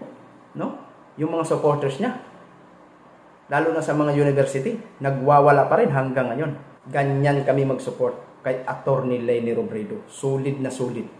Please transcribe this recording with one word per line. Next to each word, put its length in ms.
no? 160
Yung 160
mga 160
supporters 480
niya, 160
lalo 240
na 80
sa 160
mga 160
university, 640
nagwawala 720
pa 80
rin 80
hanggang 480
ngayon. 160
Ganyan 640
kami 240
mag-support 720
kay 240
Attorney 560
Leni 320
Robredo. 560
Solid 560
na 80
solid. 320